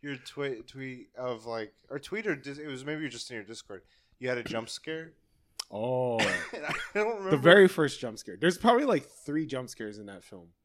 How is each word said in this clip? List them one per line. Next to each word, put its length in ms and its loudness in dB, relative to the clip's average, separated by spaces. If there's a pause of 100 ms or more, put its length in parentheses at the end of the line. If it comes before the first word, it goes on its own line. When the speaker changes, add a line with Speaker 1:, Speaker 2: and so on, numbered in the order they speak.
Speaker 1:
your 160 -8
twi-, 500 -8
tweet 500 -12
of, 300 -6
like, 280 -6 (160)
or 80 -8
tweet 280 -8
or 80 0
dis-, 240 -10
it 100 -12
was 180 -10
maybe 220 -6
just 220 -12
in 60 -10
your 80 -10
Discord. 380 -16 (360)
You 120 -6
had 80 -2
a 60 -6
jump 260 -6
scare. 420 -12 (580)
Speaker 2:
Oh, 480 0
Speaker 1:
<laughs> 360 -2
And 120 -10
I 60 -6 (220)
don't 220 2
remember. 160 -4
Speaker 2:
the 40 4
very 320 10
first 320 0
jump 180 -8
scare. 220 -14
There's 160 4
probably, 300 6
like, 180 2
three 400 -6
jump 240 -6
scares 300 -10
in 80 -14
that 180 -16
film 240 -20 (160)